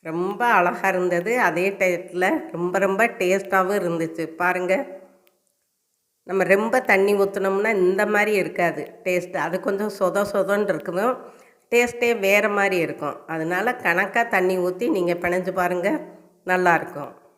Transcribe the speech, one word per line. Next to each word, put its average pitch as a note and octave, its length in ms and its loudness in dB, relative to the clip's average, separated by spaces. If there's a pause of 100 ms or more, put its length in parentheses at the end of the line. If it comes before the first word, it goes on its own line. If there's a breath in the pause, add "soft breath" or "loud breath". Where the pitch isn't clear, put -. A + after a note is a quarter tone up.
(100)
ரொம்ப F#3+ 300 -4 (180)
அழகா F3 340 2
இருந்தது. F3+ 400 0 (140)
அதே E3+ 180 0 (160)
டயத்துல F3+ 440 0 (300)
ரொம்ப, F3 200 -2 (100)
ரொம்ப G3 180 2 (180)
டேஸ்டாவும் F#3+ 600 0
இருந்துச்சு. E3 440 -4 (160)
பாருங்க, F3+ 340 0 (1500)
நம்ம F#3+ 160 2 (100)
ரொம்ப A3 260 2 (100)
தண்ணி G3 220 4 (100)
ஊத்துனோம்னா G3 480 0 (140)
இந்த F#3+ 180 2 (120)
மாதிரி G#3 180 2 (100)
இருக்காது D#3+ 400 -2 (220)
டேஸ்ட். F3+ 320 -2 (100)
அது E3+ 100 -4 (100)
கொஞ்சம் G#3 320 -2
சொத G3 340 0
சொதன்னு G3+ 400 0
இருக்குதும், F#3 420 -2 (580 loud breath)
டேஸ்ட்டே A#3+ 380 2 (160)
வேற G3+ 180 4 (140)
மாதிரி F#3+ 280 2
இருக்கும். D3+ 300 -6 (180)
அதனால F3+ 400 -2 (100)
கணக்கா F#3+ 380 2 (140)
தண்ணி F#3 200 2 (100)
ஊத்தி F#3 300 -2
நீங்க F3 180 0 (100)
பிணைஞ்சு F3+ 360 -2
பாருங்க, F3+ 300 0 (640)
நல்லாயிருக்கும். E3+ 600 0 (260)